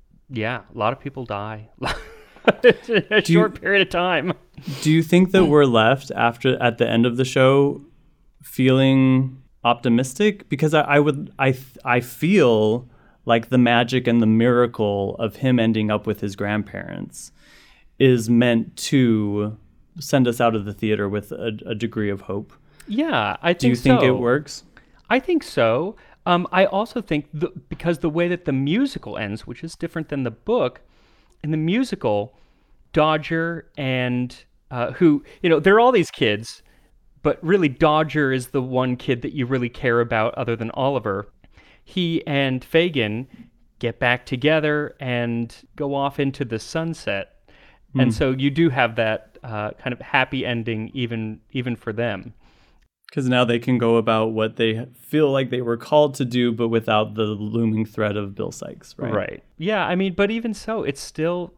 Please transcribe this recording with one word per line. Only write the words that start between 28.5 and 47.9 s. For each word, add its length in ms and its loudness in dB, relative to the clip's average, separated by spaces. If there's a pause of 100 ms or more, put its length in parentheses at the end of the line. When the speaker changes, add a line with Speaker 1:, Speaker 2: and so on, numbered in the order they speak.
Speaker 1:
musical 640 -2
ends, 280 -8
which 180 -14
is 120 -12
different 340 -8
than 140 -4
the 80 -4
book, 500 -4 (640)
in 80 -4
the 60 -2
musical, 760 -2 (580)
Dodger 840 -2
and, 580 -2 (360)
uh, 220 -4
who, 300 4 (200)
you 60 2
know, 100 4
there 160 4
are 40 6
all 120 6
these 200 2
kids, 520 -2 (580)
but 220 -2
really 260 2
Dodger 640 2
is 160 -4
the 140 -4
one 340 -2
kid 280 -4
that 100 -8
you 120 -2
really 240 -2
care 300 0
about 360 0
other 200 -4
than 160 -6
Oliver. 560 -4 (560)
He 420 -4
and 380 -2
Fagin 640 0 (520)
get 200 -6
back 260 0
together 720 0
and 540 -4 (220)
go 200 -4
off 240 -4
into 260 -2
the 140 -6
sunset. 720 -6 (640)